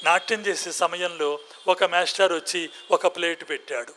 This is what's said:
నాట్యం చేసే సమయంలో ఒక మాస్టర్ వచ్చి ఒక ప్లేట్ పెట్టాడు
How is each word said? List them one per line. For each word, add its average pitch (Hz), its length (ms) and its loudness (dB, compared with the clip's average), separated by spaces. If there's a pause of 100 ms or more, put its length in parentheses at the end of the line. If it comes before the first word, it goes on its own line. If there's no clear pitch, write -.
నాట్యం 185 380 2
చేసే 180 300 -2
సమయంలో 165 680 -2 (280)
ఒక 180 160 4
మాస్టర్ 180 500 2
వచ్చి 165 360 -4 (220)
ఒక 175 160 4
ప్లేట్ 170 420 -2
పెట్టాడు 135 480 -6